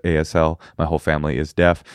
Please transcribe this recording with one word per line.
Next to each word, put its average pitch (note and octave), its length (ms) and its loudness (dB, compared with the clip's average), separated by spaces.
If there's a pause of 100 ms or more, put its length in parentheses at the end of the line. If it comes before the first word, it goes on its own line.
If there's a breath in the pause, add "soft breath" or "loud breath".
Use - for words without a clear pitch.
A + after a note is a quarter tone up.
A E2+ 140 0
S D#2+ 160 -4
L. D#2+ 260 0 (200 loud breath)
My E2 60 -2
whole D#2 120 -2
family D2+ 400 -4
is D2+ 160 -6
deaf. F2 300 2 (100)